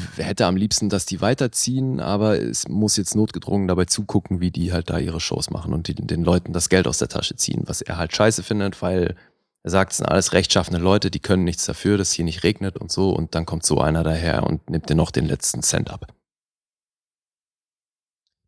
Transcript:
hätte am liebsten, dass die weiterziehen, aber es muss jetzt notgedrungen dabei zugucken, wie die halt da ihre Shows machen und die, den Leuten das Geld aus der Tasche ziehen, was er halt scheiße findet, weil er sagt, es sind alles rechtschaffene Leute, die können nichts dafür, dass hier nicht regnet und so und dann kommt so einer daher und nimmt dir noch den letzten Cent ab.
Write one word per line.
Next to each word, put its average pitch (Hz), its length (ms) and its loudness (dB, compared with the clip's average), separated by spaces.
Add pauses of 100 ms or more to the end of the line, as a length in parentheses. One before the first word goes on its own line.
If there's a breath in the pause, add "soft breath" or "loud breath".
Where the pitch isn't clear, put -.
(160)
hätte 101 300 0
am 90 100 2
liebsten, 104 320 0
dass 98 180 0
die 92 140 -6
weiterziehen, 131 800 0
aber 101 400 2
es - 260 -4
muss 104 300 0
jetzt 95 180 -2
notgedrungen 101 540 0
dabei 90 160 4
zugucken, 98 560 0
wie 90 100 0
die 87 220 -2
halt 85 180 -2
da 85 80 -2
ihre 80 220 -2
Shows - 300 -4
machen - 220 -6
und 82 140 -2
die, - 80 -4
den 82 300 -2
Leuten 87 280 2
das 85 160 0
Geld 92 200 4
aus - 100 -2
der - 100 0
Tasche - 280 -6
ziehen, - 300 -2
was - 140 -6
er - 160 -6
halt 82 180 -4
scheiße 104 280 4
findet, 101 400 -2
weil 90 320 2 (480 soft breath)
er - 80 -6
sagt, 95 220 2
es - 60 -2
sind - 80 -2
alles 90 260 2
rechtschaffene 90 460 2
Leute, 95 340 2
die - 80 -4
können 92 240 2
nichts 85 200 -2
dafür, - 340 0
dass 95 120 0
hier - 140 -2
nicht 82 180 -4
regnet 98 340 0
und 90 140 -8
so 95 200 2
und 82 260 -2
dann 82 100 -2
kommt - 180 -4
so - 160 2
einer 78 220 2
daher 80 460 0
und - 200 -4
nimmt 82 220 -2
dir 78 60 4
noch 80 160 2
den 80 140 0
letzten - 360 -2
Cent - 280 0
ab. - 220 -14 (2250)